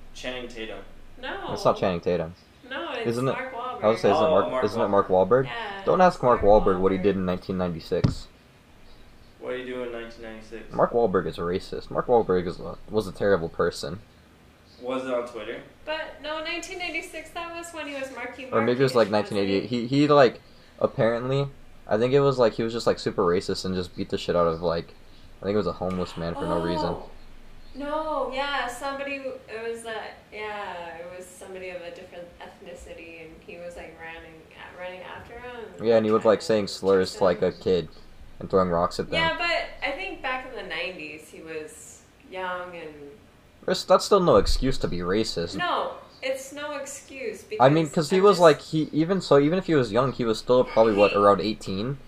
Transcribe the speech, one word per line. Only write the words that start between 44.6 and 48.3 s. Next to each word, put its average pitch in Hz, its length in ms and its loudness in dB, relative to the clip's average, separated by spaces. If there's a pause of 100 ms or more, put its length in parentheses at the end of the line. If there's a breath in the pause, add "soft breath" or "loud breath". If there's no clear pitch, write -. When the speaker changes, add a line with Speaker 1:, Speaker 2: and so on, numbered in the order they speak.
Speaker 3:
to 92 100 -2
be 87 100 -4
racist. 90 580 -2
Speaker 2:
No, 339 360 -2 (300)
it's 262 300 -6
no 294 240 -8
excuse 262 680 -12 (160)
Speaker 3:
I 135 80 8
mean, 160 160 4
Speaker 2:
because 151 220 -2
Speaker 3:
'cause - 40 -4
he 190 80 2
Speaker 2:
I'm 185 60 4
Speaker 3:
was, 202 120 8